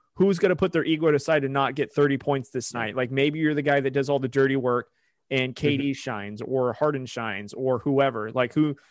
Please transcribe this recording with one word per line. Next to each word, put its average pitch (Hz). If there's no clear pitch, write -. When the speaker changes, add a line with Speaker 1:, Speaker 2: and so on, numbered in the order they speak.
Speaker 1:
who's 190
gonna 180
put 185
their 160
ego 156
aside 147
and 135
not 135
get 143
thirty 139
points 139
this -
Speaker 2:
Yeah. 120
Speaker 1:
night? 110
Like, 127
maybe 147
you're 151
the 143
guy 143
that 135
does 135
all 143
the 135
dirty 135
work 120
and 127
K 147
D 139
Speaker 2:
Mm-hmm. -
Speaker 1:
shines 107
or 127
Harden 143
shines 104
or 131
whoever. 135
Like, 123
who, 151